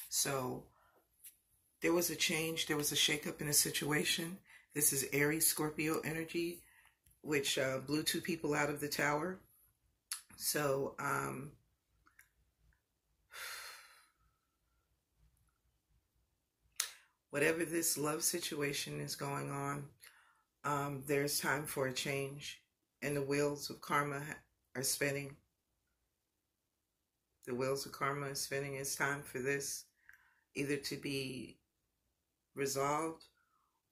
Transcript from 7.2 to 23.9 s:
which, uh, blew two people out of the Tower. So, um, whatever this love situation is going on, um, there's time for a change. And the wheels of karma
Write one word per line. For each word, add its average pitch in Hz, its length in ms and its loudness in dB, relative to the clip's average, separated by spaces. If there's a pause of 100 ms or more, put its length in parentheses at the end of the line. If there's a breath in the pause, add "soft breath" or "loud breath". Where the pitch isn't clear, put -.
which, 139 340 2
uh, 131 220 2
blew 143 240 0
two 165 180 2
people 160 320 0
out 147 160 4
of 147 120 -2
the 147 80 -2
Tower. 147 520 0 (960)
So, 139 640 2
um, 139 580 -2 (4000 loud breath)
whatever 160 340 4
this 165 320 0
love 151 260 0
situation 147 800 -2
is 147 160 -6
going 143 340 -4
on, 143 400 -4 (760 loud breath)
um, 139 420 0
there's 143 320 2
time 147 280 0
for 135 200 0
a 131 80 0
change. 139 680 -4 (380)
And 143 160 -2
the 143 60 0
wheels 143 480 2
of - 100 -10
karma 143 440 0